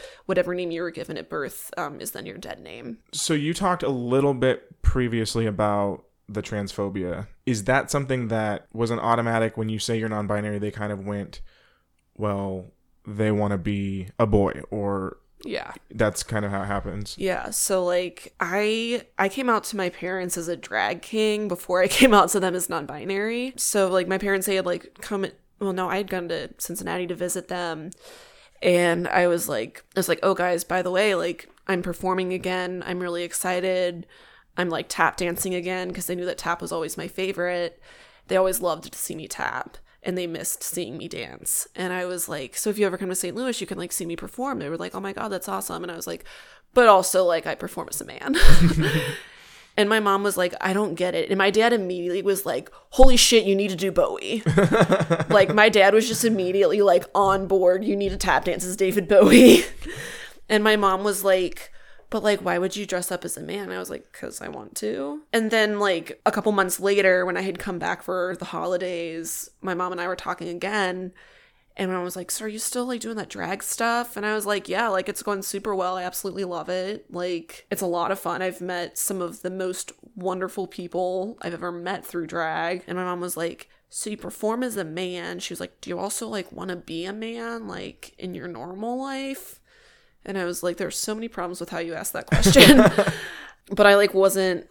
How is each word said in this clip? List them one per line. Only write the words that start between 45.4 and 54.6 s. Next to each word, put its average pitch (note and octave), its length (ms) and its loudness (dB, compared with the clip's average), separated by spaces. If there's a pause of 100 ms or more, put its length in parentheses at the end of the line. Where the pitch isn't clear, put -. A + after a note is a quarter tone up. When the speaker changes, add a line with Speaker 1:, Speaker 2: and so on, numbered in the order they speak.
Speaker 1:
awesome." F#3+ 360 -8
And F3 80 -12
I E3 40 -14
was E3+ 120 -12
like, E3+ 180 -12 (480)
"But B3 140 8
also, F#3+ 360 6
like, E3 220 2
I D#3+ 80 -4
perform - 380 -10
as - 100 -8
a - 40 -12
man." - 360 -6
<laughs> - 60 12 (1300)
And G3+ 80 4
my A3 120 4
mom G3+ 240 2
was G3 140 0
like, F3+ 220 0
"I F#3+ 140 0
don't F#3+ 220 0
get F3+ 180 -2
it." E3 160 -2
And F#3+ 80 2
my G3 140 4
dad A3+ 200 4
immediately F3+ 520 -2
was G3 240 0
like, C3+ 240 -6 (180)
"Holy C4 260 12
shit, A3+ 300 6
you G3 100 4
need G3+ 140 0
to F#3 60 -6
do F#3 160 -2
Bowie." E3 560 0
Speaker 2:
<laughs> F#3+ 840 4